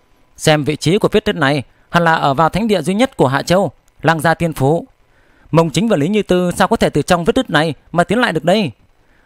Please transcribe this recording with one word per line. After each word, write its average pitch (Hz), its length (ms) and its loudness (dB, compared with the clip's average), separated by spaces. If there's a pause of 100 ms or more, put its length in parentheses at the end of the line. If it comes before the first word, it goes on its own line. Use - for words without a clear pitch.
(380)
Xem 151 260 2
vị 147 120 -2
trí 165 220 0
của 180 140 0
vết 208 140 0
nứt 202 100 -2
này, 147 280 -2 (260)
hẳn 170 140 0
là 165 120 2
ở 147 180 0
vào 156 160 2
thánh 202 180 -2
địa 196 140 0
duy 160 120 -4
nhất 240 240 -2
của 151 100 2
Hạ 135 140 -2
Châu, 170 300 0 (300)
Lăng 160 180 0
Gia 165 140 0
Tiên 160 200 -2
Phủ. 151 340 -2 (640)
Mông 165 180 2
Chính 180 180 -2
và 214 100 0
Lý 143 100 0
Như 208 160 0
Tư 180 320 0
sao 185 120 2
có 226 80 0
thể 185 140 0
từ 147 120 0
trong 170 240 0
vết - 100 0
nứt 262 140 -2
này 156 240 0 (180)
mà 170 120 0
tiến 226 160 0
lại 220 140 -2
được 160 100 -4
đây? 185 280 0 (540)